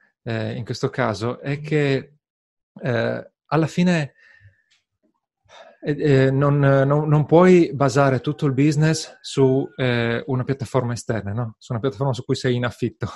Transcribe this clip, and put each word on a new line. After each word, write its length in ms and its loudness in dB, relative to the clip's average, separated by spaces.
eh, 300 -6
in 120 -10
questo 240 -6
caso, 500 -4
è 220 -8
che, 560 -2
eh, 500 -4
alla 220 0
fine, 460 -2
eh, 460 2
eh, 60 2
non, 280 2
non, 480 2
non 180 2
puoi 480 6
basare 460 2
tutto 260 -4
il 80 0
business 680 0
su, 440 2
eh, 480 0
una 180 -4
piattaforma 480 -2
esterna, 400 -6
no? 280 -6
Su 120 -14
una 80 -4
piattaforma 340 -2
su 120 -8
cui 100 -2
sei 200 -2
in 100 -2
affitto, 500 -6